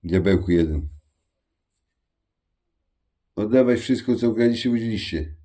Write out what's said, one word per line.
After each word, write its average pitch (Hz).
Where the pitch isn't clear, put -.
Diabełku 92
jeden. 78
Oddawaj 123
wszystko, 120
co 117
ukradliście, 120
budziliście. 104